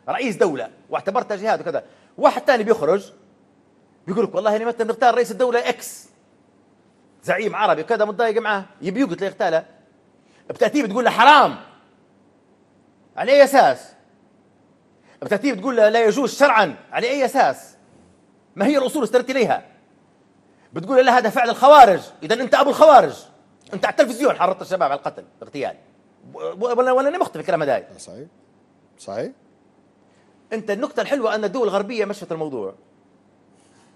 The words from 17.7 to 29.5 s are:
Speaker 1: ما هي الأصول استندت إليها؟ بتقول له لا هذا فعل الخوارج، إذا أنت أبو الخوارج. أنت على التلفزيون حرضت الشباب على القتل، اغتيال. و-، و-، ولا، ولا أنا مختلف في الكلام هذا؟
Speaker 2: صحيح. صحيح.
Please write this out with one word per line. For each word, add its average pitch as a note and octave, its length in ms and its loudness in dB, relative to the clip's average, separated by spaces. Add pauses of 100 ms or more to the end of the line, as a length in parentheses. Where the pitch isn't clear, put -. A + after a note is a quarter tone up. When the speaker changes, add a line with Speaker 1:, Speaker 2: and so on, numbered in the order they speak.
Speaker 1:
ما G3 100 -2
هي C#4+ 120 2
الأصول C4 260 -2
استندت B3 260 -2
إليها؟ F#3 360 -2 (1080)
بتقول F#3+ 240 -4
له B3+ 60 6
لا B3+ 160 4
هذا A3 120 0
فعل A#3+ 200 -2
الخوارج، A#3+ 500 8 (220)
إذا D#3+ 120 -2
أنت B3 200 -4
أبو C#4 160 2
الخوارج. A#3 440 6 (600)
أنت G3 100 -10
على G#3+ 80 -2
التلفزيون A#3+ 440 0
حرضت F#3 260 -2
الشباب F3+ 200 -4
على C#3 120 -2
القتل، C#3+ 300 -12 (180)
اغتيال. C3 340 -10 (580)
و-، - 40 -18
و-، G3 400 -6
ولا، B3+ 140 2
ولا C4 160 0
أنا F4 100 -6
مختلف - 140 -4
في D#3 80 -12
الكلام D#3+ 220 -4
هذا؟ B2 220 -4 (140)
Speaker 2:
صحيح. A2+ 280 -20 (720)
صحيح. B2 340 -10 (1200)